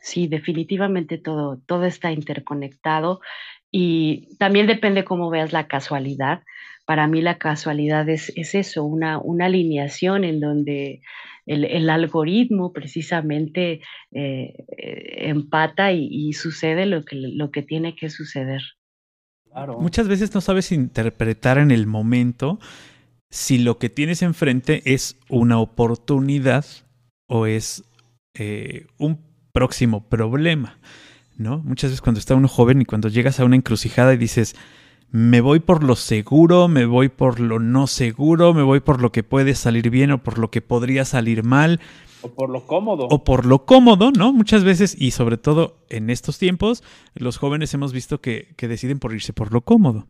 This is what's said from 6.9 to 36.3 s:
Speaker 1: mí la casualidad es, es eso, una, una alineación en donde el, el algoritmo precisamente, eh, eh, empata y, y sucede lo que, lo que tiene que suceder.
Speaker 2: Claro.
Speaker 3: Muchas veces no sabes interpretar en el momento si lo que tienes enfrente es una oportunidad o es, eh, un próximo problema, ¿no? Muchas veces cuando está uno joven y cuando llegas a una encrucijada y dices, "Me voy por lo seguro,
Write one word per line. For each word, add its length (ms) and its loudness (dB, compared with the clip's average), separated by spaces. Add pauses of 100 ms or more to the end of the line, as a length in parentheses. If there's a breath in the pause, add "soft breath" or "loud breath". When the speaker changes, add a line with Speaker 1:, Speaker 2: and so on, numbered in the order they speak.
Speaker 1:
mí 160 0
la 160 -2
casualidad 720 -2
es, 280 -4
es 180 -12
eso, 300 -4
una, 340 -4
una 280 -4
alineación 800 -2
en 160 -4
donde 600 -4 (500 loud breath)
el, 140 -2
el 260 -2
algoritmo 840 -2
precisamente, 1080 -6 (320 loud breath)
eh, 420 -10 (240)
eh, 500 -12
empata 640 -2
y, 180 -2
y 220 -6
sucede 540 -4
lo 180 -4
que, 120 -14
lo 340 -8
que 120 -8
tiene 340 -8
que 120 -10
suceder. 540 -10 (880)
Speaker 2:
Claro. 280 -12
Speaker 3:
Muchas 260 -2
veces 280 -2
no 60 0
sabes 300 -2
interpretar 880 -2
en 140 6
el 140 2
momento 760 -2 (680 loud breath)
si 280 0
lo 200 2
que 100 -4
tienes 340 -4
enfrente 640 0
es 320 -2 (120)
una 300 4
oportunidad 1080 0 (640)
o 180 0
es, 380 -4 (540)
eh, 480 -10 (120)
un 200 -2 (340)
próximo 560 0
problema, 720 -2 (580 soft breath)
¿no? 280 -4
Muchas 260 -4
veces 100 -8
cuando 200 0
está 160 2
uno 120 6
joven 320 4
y 40 2
cuando 240 -2
llegas 320 0
a 40 4
una 120 6
encrucijada 580 2
y 40 0
dices, 360 -2 (560 soft breath)
"Me 300 6
voy 180 4
por 240 2
lo 140 4
seguro, 720 4